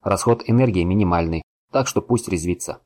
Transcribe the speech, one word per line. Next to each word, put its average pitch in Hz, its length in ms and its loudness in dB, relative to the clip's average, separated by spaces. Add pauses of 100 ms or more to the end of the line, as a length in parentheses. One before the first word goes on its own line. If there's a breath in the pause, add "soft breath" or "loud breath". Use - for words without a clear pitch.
Расход 101 440 0
энергии 117 360 2
минимальный, 85 640 0 (260)
так 131 160 -2
что - 160 -2
пусть - 260 -2
резвится. 87 580 -4